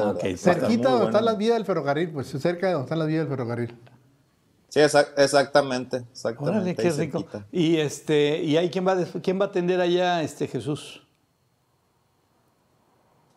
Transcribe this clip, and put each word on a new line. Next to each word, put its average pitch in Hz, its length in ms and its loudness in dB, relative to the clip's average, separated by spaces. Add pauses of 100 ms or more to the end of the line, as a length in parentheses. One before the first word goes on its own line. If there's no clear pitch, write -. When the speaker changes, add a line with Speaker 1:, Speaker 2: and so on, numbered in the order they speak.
Speaker 1:
verdad. 101 100 0
Speaker 2:
ok, 87 80 -6
Speaker 1:
Va - 20 -2
a 95 60 0
estar 175 220 2
Speaker 3:
Cerquita 165 140 0 (200)
Speaker 1:
muy - 40 4
Speaker 3:
donde 233 120 4
están 220 80 0
Speaker 1:
bueno. 214 140 2
Speaker 3:
las 220 120 2
vías 220 160 2
del 220 120 -2
ferrocarril, 160 440 -2
pues, 143 180 -8
cerca 175 400 -2
de 180 40 2
donde 143 140 -2
están 160 120 -4
las 156 100 0
vías 156 120 0
del 151 80 -2
ferrocarril. 120 480 -4 (920)
Speaker 1:
Sí, 139 100 2
exa-, 147 360 6
exactamente, 135 960 2
exactamente, 139 460 -4
Speaker 2:
Órale, 180 120 -2
Speaker 1:
ahí 180 60 -6
Speaker 2:
qué 175 160 0
rico. 147 260 -4
Speaker 1:
cerquita. 101 340 -10
Speaker 2:
Y, 165 240 2
este, 151 680 0
¿y 151 140 0
ahí 170 140 2
quién 185 160 -2
va 185 60 4
a 190 40 2
des-, 175 140 -2 (120)
quién 185 180 -2
va 202 60 2
a - 20 -14
atender 180 320 0
allá, 175 420 2
este, 143 240 -6
Jesús? 139 560 -8 (2250)